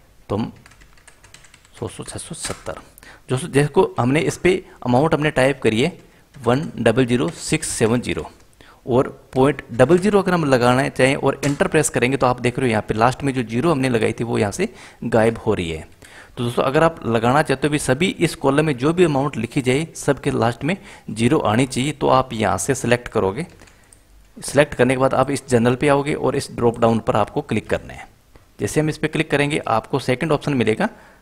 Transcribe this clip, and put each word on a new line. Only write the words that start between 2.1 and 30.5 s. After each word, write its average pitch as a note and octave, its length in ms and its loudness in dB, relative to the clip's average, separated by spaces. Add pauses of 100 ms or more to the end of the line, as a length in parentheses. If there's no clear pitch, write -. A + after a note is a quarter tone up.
सौ - 160 -14
सत्तर, - 460 -10 (500)
जो B2+ 60 0
सो-, C3 140 -8
जिसको D3 480 2
हमने C3 240 2
इस - 160 -2
पे F#3 240 0 (200)
अमाउंट C#3 320 2
हमने D3+ 180 0
टाइप C3+ 300 0
करी A2 200 2
है E3+ 140 -2 (400)
वन B2 420 -2
डबल A#2 280 2
ज़ीरो B2 240 0
सिक्स - 400 -4
सेवन A#2 300 0
ज़ीरो D#2+ 300 -6 (580)
और B2+ 200 2 (260)
पॉइंट C3+ 280 2 (100)
डबल C#3 260 4
ज़ीरो G3+ 200 2
अगर F3+ 160 0
हम E3 100 0
लगाना B2+ 440 2
चाहें C3+ 280 2
और C3+ 280 -2
एंटर C#3+ 240 0
प्रेस D3+ 220 0
करेंगे, C3 260 0
तो C3+ 100 0
आप B2 140 0
देख A#2+ 180 -2
रहे C3 100 0
हो - 20 2
यहाँ G#2+ 120 0
पे A2+ 120 -6
लास्ट A#2+ 280 0
में C#3 120 -2
जो C3 100 -2
ज़ीरो B2 280 0
हमने C3 160 0
लगाई A2 240 0
थी, A#2 120 -6
वो A#2 140 -2
यहाँ G#2 140 0
से F#3+ 160 -4 (360)
गायब A#2 340 2
हो G#2+ 160 0
रही F2+ 160 -4
है। D#2 180 -10 (480)
तो B2 80 -6
दोस्तों, A#2+ 180 -2
अगर C#3+ 200 2
आप E3 240 0
लगाना A#2 360 2
चाहते D3 240 -2
हो C#3+ 60 -2
भी D3+ 60 0
सभी C#3+ 300 0 (100)
इस D#3+ 180 0
कॉलम C#3 300 2
में D3 100 0
जो C#3 160 0
भी F3+ 120 4
अमाउंट C#3+ 320 0
लिखी A2+ 260 -4
जाए, C3+ 240 0 (100)
सबके C#3+ 340 -2
लास्ट B2 340 0
में F3+ 120 -2 (340)
ज़ीरो A#2+ 300 2
आनी A2+ 260 2
चाहिए, C3+ 260 -4
तो C#3 160 -2
आप C3 240 2
यहाँ G2 260 0
से C3 160 -2
सिलेक्ट A#2+ 340 -2
करोगे। G#2+ 380 -2 (880)
सिलेक्ट D3 380 0
करने B2+ 200 2
के B2+ 40 -2
बाद C3 160 2
आप C3 160 2
इस C3+ 180 -4
जनरल B2 280 2
पे D3 120 0
आओगे C#3+ 260 0
और B2+ 220 -2
इस - 160 -6
ड्रॉप A#2 260 0
डाउन A#2 200 4
पर A#2+ 180 -2
आपको G#2+ 260 0
क्लिक A2 280 -4
करना - 220 -4
है। - 160 -18 (520)
जैसे A#2 200 -2
हम D#3 80 0
इस D3 100 -6
पे D3+ 100 -2
क्लिक D#3 220 -4
करेंगे, C#3+ 280 0
आपको A2+ 400 -2
सेकंड C#3 340 -2
ऑप्शन D3 220 0